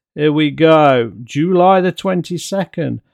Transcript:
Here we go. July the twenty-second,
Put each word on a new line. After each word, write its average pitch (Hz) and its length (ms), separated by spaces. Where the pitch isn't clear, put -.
Here 151 180
we 151 180
go. 139 640
July 180 580
the 180 100
twenty-second, 175 1120